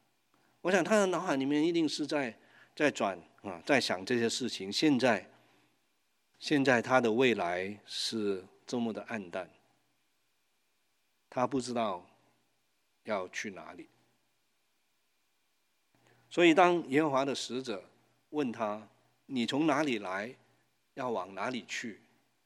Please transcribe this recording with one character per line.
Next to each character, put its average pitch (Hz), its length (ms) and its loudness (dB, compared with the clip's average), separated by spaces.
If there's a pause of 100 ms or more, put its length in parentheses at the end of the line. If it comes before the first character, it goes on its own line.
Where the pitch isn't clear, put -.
(640)
我 175 80 0
想 190 120 6
她 214 140 2
的 202 100 4
脑 175 140 0
海 175 160 0
里 135 100 0
面 147 180 2
一 175 80 2
定 165 160 2
是 151 160 -4
在， 139 320 -4 (380)
在 151 160 2
转 98 260 -2 (260)
啊， 90 220 -10
在 135 160 4
想 95 240 -4
这 123 140 0
些 117 100 0
事 117 200 -4
情。 95 220 -8
现 143 280 2
在， 113 260 2 (1160)
现 147 220 2
在 127 200 4
她 131 180 4
的 117 100 2
未 120 240 4
来 92 520 -4
是 101 580 -4 (220)
这 127 120 -4
么 117 140 -2
的 101 120 -8
暗 101 260 -8
淡， 87 200 -8 (1800)
她 127 160 0
不 127 140 -2
知 123 120 -8
道 104 320 -4 (1000)
要 98 240 -4
去 - 220 -10
哪 82 220 -16
里。 - 160 -20 (2500)
所 170 160 4
以 165 100 10
当 175 340 6
耶 139 140 4
和 156 80 0
华 135 140 2
的 147 100 -2
使 127 260 -6
者 110 220 -8 (460)
问 143 240 -4
她 107 340 -6 (400)
：“你 127 180 -2
从 139 220 0
哪 147 160 2
里 127 160 -2
来？ 101 340 -6 (640)
要 127 160 -6
往 98 240 -6
哪 101 160 -4
里 120 160 -8
去？” - 340 -10 (460)